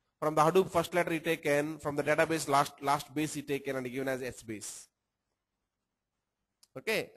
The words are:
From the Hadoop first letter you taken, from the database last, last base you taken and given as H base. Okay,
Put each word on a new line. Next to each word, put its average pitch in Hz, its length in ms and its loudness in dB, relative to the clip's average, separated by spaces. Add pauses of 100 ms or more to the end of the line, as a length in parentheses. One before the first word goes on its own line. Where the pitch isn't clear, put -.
(200)
From 156 140 0
the 156 80 4
Hadoop 170 300 6
first 170 240 0
letter 170 180 2
you 160 60 -2
taken, 151 580 0
from 147 180 -6
the 147 60 0
database 151 480 2
last, 143 320 4
last 143 320 -2
base 151 220 -2
you 143 80 -8
taken 139 320 -4
and 127 160 -6
given 135 160 -4
as 131 160 -2
H 120 240 -10
base. 104 400 -12 (1900)
Okay, 165 420 -2